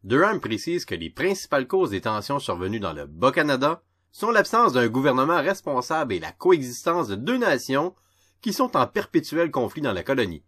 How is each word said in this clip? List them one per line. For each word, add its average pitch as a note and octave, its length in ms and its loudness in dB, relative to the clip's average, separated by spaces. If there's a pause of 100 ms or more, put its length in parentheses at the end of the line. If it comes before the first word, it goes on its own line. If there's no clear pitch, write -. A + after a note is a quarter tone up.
Durham D3+ 360 2
précise A2+ 460 -4
que F#2+ 100 -6
les E2 140 -8
principales D#3 580 -2
causes F#3 240 2
des F#2+ 100 -2
tensions A2 380 -4
survenues F#2+ 400 -4
dans F2 140 -4
le D2 120 -10
Bas-Canada C#3 760 0 (280)
sont A3 200 -2
l'absence A3 420 4
d'un A#2+ 160 4
gouvernement C3+ 520 2
responsable D3 720 -2
et F2 60 -2
la D#2+ 140 -6
coexistence E3 720 2
de G2 80 -4
deux F3+ 220 -2
nations D3 580 0 (460)
qui G#3+ 100 -4
sont B3+ 240 0
en - 120 4
perpétuel D#3 640 0
conflit B2+ 300 -2
dans B2 120 0
la F2 100 -4
colonie A2 440 -2